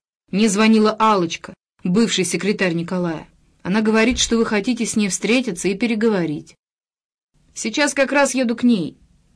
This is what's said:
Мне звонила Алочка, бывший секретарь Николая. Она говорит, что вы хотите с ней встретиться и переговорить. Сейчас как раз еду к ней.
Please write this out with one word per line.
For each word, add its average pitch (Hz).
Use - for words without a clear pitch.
Мне 214
звонила 214
Алочка, 214
бывший 185
секретарь 190
Николая. 170
Она 196
говорит, 220
что -
вы 226
хотите 226
с 202
ней 208
встретиться 190
и 202
переговорить. 196
Сейчас 285
как 269
раз 277
еду 247
к -
ней. 220